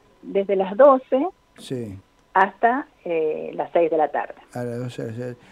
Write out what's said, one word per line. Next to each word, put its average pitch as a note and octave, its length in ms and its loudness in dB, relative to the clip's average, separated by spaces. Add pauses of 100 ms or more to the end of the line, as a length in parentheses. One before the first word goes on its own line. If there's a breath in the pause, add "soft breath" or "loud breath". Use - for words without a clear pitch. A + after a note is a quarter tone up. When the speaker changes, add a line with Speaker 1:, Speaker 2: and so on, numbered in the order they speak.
(240)
Speaker 1:
desde G3 320 -2
las F#3+ 200 -2
doce C4 520 4 (320)
Speaker 2:
Sí. A#2 360 -10 (380)
Speaker 1:
hasta, A3+ 540 2 (180)
eh, D#3+ 480 -2
las D#3+ 180 -8
seis E3+ 200 2
de E3 60 0
la D3+ 100 2
tarde. - 260 -6 (200)
Speaker 2:
A B2 100 -6
las A#2+ 160 -6
doce, B2 240 -8
a - 20 -6
las A2+ 100 -10
seis. B2 200 -10 (160 loud breath)